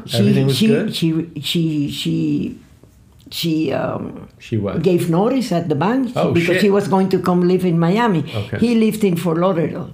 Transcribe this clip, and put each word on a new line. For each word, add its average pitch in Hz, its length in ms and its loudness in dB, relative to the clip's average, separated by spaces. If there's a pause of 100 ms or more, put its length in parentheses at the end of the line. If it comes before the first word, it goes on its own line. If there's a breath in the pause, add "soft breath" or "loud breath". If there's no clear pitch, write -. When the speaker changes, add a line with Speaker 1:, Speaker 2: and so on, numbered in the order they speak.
Speaker 1:
She, 120 100 -4
Speaker 2:
Everything 135 300 4
was 135 100 2
Speaker 1:
she, 220 100 2
Speaker 2:
good? 220 280 2
Speaker 1:
she, 160 340 -2 (100)
she, 151 520 -2
she, 160 680 -4 (680)
she, 156 440 -2
um, - 540 -6 (120)
Speaker 2:
She - 180 -4
what? 98 240 -2
Speaker 1:
gave 175 280 0
notice 214 420 0
at 160 180 -2
the 147 60 0
bank 226 400 0
Speaker 2:
Oh, 170 160 0
Speaker 1:
because 170 240 2
Speaker 2:
shit. 185 80 0
Speaker 1:
he 208 80 6
was 202 160 2
going 190 220 2
to 185 100 2
come 180 280 2
live 180 180 2
in 170 140 2
Miami. 180 440 2 (100)
Speaker 2:
Okay. 107 240 -4
Speaker 1:
He 233 180 2
lived 220 280 2
in 180 140 2
Fort 165 200 0
Lauderdale. 170 560 -2